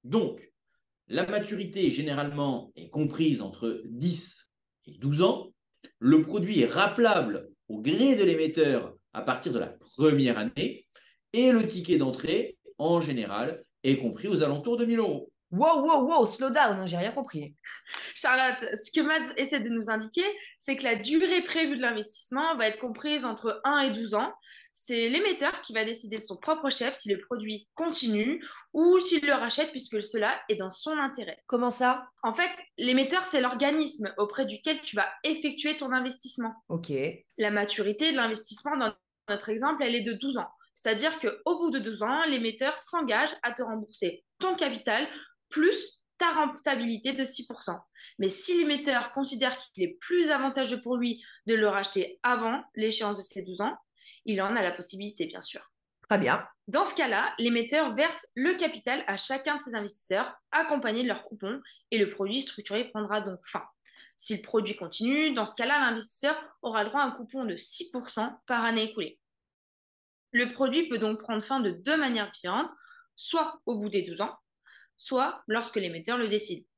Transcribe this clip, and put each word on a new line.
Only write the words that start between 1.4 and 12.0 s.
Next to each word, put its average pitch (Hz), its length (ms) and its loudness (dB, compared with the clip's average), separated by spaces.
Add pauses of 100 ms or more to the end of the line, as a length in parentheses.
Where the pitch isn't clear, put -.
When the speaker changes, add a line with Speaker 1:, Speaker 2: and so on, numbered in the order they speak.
Speaker 1:
généralement 143 840 -2
est - 140 -18
comprise 151 520 2
entre 113 440 -6
dix 131 680 -4 (340)
et - 140 -20
douze 147 240 2
ans. - 280 2 (460)
Le 147 240 8
produit 185 400 2
est 117 100 4
rappelable 190 760 2 (200)
au 107 120 -6
gré 214 340 6
de 208 80 4
l'émetteur 156 680 4 (200)
à - 100 -6
partir - 280 -2
de 120 60 -2
la 78 100 -2
première 139 720 4
année - 500 -4 (460)
et 254 180 8
le 220 160 6
ticket 175 300 2
d'entrée, 151 600 0 (200)